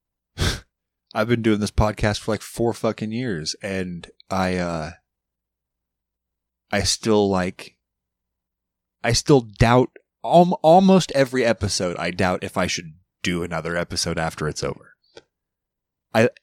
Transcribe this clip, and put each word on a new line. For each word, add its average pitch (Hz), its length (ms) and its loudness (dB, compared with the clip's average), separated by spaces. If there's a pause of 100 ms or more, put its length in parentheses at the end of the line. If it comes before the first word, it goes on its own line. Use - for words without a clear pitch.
(360)
<laughs> - 800 -8
I've 110 140 -2
been 117 140 0
doing 107 180 2
this 104 120 -2
podcast 107 480 0
for, - 120 -6
like, 101 100 -4
four 117 300 -4
fucking 107 380 -4
years, 110 520 -6
and 92 460 -8 (220)
I, 92 260 -2
uh, 85 340 -6 (1800)
I 101 120 0
still, 104 460 2
like, 92 480 -4 (1300)
I 113 100 0
still 135 280 4
doubt 117 500 2 (340)
al-, 175 380 4
almost 185 500 6
every 127 320 0
episode. 98 540 -2
I 85 120 -4
doubt 90 340 0
if - 120 -10
I 92 100 0
should 82 280 -8 (280)
do 87 200 -2
another 85 340 -6
episode 85 420 -4
after 80 300 -4
it's - 140 -8
over. - 320 -10 (1200)
I, 113 140 4 (140)